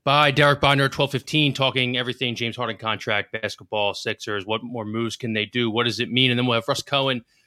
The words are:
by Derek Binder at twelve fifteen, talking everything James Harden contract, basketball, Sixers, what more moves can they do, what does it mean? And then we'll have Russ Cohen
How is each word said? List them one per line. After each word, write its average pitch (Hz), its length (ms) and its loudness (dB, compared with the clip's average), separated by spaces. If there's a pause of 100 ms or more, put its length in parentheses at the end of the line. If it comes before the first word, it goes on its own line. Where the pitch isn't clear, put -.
by 143 260 6
Derek 143 300 4
Binder 139 240 4
at 131 80 -2
twelve 143 180 0
fifteen, 143 420 0
talking 127 440 0
everything 123 380 -4
James 117 200 -6
Harden 113 220 -6
contract, 107 560 -4
basketball, 104 600 -2
Sixers, 104 520 -6
what 110 180 -4
more 117 220 -8
moves 110 320 -4
can 113 160 -6
they 107 120 -2
do, 120 240 -2
what 117 140 0
does 110 160 -2
it 117 100 -4
mean? 127 220 4
And 120 80 0
then 123 60 0
we'll 120 100 2
have 117 140 -2
Russ 139 120 -2
Cohen 135 440 -2 (220)